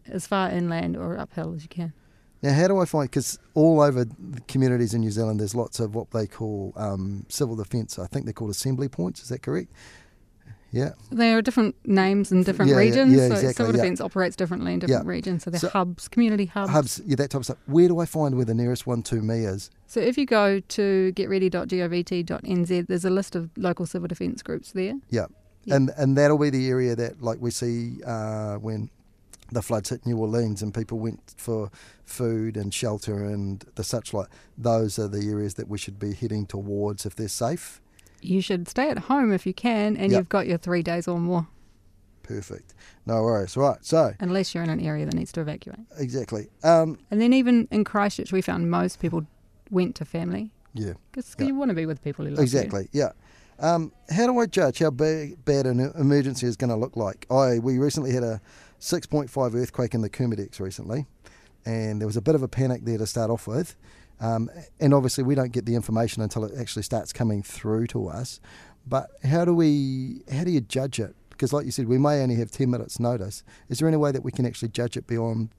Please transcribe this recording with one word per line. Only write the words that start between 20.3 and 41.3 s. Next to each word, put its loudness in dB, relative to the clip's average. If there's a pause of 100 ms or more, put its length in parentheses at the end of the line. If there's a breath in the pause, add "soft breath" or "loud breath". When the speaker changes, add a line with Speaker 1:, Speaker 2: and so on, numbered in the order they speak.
Speaker 1:
to 0
get -4
ready 2
dot -2
G -2
O -2
V 0
T -2
dot -6
N 0
Z, 0
there's -2
a 2
list 0
of -4
local -2
civil -6
defence -6
groups -10
there. -4 (140)
Speaker 2:
Yeah. -2 (380)
Speaker 1:
Yeah. 2
Speaker 2:
And, 4
and 2
that'll 6
be 4
the 0
area 2
that, -6
like, -4
we -2
see, -4
uh, -6
when -6 (600)
the -2
floods -4
hit -6
New -2
Orleans 0
and -6
people -6
went -8
for -4 (340 loud breath)
food -4
and -6
shelter -4
and -6 (120)
the -6
such -6
like. -6 (300 soft breath)
Those 2
are -2
the -4
areas -4
that -10
we -6
should -10
be -6
heading -4
towards -4
if -8
they're -4
safe. -4 (400 soft breath)
Speaker 1:
You 0
should -4
stay 0
at -4
home 2
if 0
you -4
can 0
and 2
Speaker 2:
Yep. 6
Speaker 1:
you've 0
got 2
your 0
three 0
days -2
or -2
more. 0 (760)